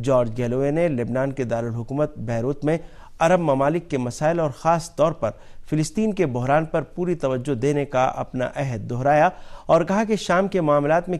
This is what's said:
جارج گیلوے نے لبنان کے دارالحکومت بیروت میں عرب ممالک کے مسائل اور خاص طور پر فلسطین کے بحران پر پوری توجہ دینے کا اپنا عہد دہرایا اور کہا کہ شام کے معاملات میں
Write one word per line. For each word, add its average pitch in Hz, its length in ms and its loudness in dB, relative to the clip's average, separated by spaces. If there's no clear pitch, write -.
جارج 123 340 2
گیلوے 127 340 0
نے 170 180 2
لبنان 127 440 -2
کے 131 120 -4
دارالحکومت 117 760 -4
بیروت 117 460 -4
میں 160 140 2
عرب 170 220 4
ممالک 151 500 0
کے 139 80 0
مسائل 151 420 -2
اور 156 100 0
خاص 160 460 -2
طور 156 160 2
پر 110 180 -4
فلسطین 190 440 0
کے 185 120 2
بحران 131 380 2
پر 156 180 -2
پوری 175 320 -4
توجہ 131 400 -2
دینے 143 300 0
کا 127 200 2
اپنا 127 500 -4
عہد 120 360 -4
دہرایا 143 380 4
اور 165 180 4
کہا 196 200 2
کہ 208 120 0
شام 185 320 0
کے 190 120 0
معاملات 147 480 2
میں 175 120 -2